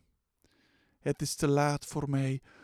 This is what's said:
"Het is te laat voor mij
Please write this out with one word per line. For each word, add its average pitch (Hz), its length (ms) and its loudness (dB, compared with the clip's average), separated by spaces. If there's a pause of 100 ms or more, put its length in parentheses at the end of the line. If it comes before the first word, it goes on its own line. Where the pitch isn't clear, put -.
(1000)
"Het - 220 -4
is 147 140 -4
te 160 120 0
laat 143 380 2
voor 143 240 -6
mij 135 320 -2 (220)